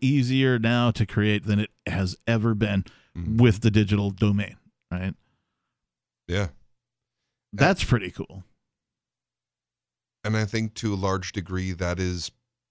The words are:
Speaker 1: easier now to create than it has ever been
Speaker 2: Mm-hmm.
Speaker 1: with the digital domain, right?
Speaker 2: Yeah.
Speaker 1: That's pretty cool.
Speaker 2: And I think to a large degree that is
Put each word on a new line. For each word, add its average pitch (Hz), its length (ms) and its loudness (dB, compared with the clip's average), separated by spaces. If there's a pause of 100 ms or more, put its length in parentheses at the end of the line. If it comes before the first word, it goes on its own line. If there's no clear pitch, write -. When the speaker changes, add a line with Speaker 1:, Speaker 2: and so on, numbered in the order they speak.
Speaker 1:
easier 131 560 2
now 120 320 2
to 110 160 -2
create 104 400 0
than 104 140 2
it 104 100 -4 (160)
has 95 400 -4
ever 113 300 0
been 101 300 0 (300)
Speaker 2:
Mm-hmm. 98 220 -4
Speaker 1:
with 117 240 6
the 117 80 4
digital 101 400 2
domain, 101 480 0 (340)
right? 90 220 -4 (1120)
Speaker 2:
Yeah. 98 200 -2 (1080)
Speaker 1:
That's 143 300 4
pretty 101 260 0
cool. - 340 -12 (1800)
Speaker 2:
And 107 120 0
I 110 100 2
think 110 300 -4
to 104 200 -2
a - 0 -
large 95 380 -2
degree 92 400 -6
that 87 260 -2
is 90 320 -4 (400)